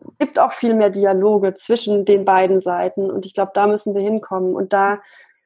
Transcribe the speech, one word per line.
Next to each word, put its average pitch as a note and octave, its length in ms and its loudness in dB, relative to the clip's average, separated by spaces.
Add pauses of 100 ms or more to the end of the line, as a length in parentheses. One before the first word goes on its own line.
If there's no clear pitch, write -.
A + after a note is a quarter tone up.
(220)
gibt - 160 -2
auch - 140 2
viel A3+ 240 0
mehr G#3 160 2
Dialoge G3 640 2
zwischen G#3 500 -2
den G3+ 200 2
beiden F#3+ 360 2
Seiten. F3+ 480 -4
Und F#3+ 160 -6
ich F#3+ 80 -18
glaub, G3 220 -4
da G3+ 100 2
müssen G#3 300 -2
wir G3+ 80 -2
hinkommen. F#3+ 520 -4
Und F#3+ 160 -6
da, G3+ 300 0 (440)